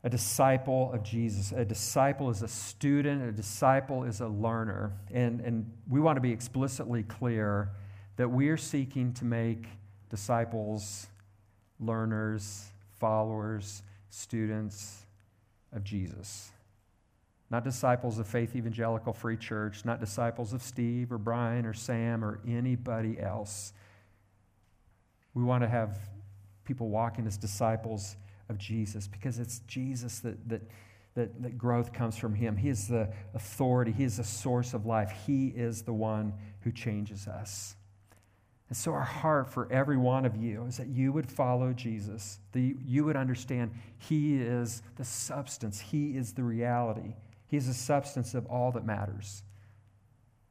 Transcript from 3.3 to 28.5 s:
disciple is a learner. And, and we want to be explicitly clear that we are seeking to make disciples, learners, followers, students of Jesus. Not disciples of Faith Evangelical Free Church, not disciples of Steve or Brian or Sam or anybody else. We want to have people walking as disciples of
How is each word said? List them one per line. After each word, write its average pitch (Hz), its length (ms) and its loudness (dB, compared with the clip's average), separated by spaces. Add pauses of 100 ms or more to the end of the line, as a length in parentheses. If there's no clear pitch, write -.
disciple 131 720 4
is 117 160 -2
a 117 80 -2
learner. 107 640 0 (200)
And, 120 280 2
and 113 320 -2 (160)
we 131 100 4
want 151 200 6
to - 20 2
be 123 100 4
explicitly 120 720 0
clear 104 720 0 (440)
that 123 120 2
we 131 220 4
are 160 60 4
seeking 131 580 0
to 127 100 -6
make 117 420 0 (420)
disciples, 110 1000 -2 (720)
learners, 110 840 -2 (340)
followers, 110 840 0 (260)
students 110 960 -4 (680)
of 104 100 -4
Jesus. 98 680 -6 (1000)
Not 120 120 0
disciples 123 560 2
of 110 80 -2
Faith 117 300 0
Evangelical 113 560 0
Free 113 240 -2
Church, 107 480 -4
not 117 160 0
disciples 117 540 -2
of 123 80 -4
Steve 120 500 0
or 113 60 -2
Brian 117 480 0
or 110 80 -4
Sam 117 500 0
or 104 240 -4
anybody 120 720 0
else. - 540 -6 (1600)
We 123 80 2
want 123 200 4
to 113 60 4
have 110 300 2 (640)
people 123 240 -2
walking 113 380 0
as 101 100 -2
disciples 110 800 -2 (320)
of 107 80 -4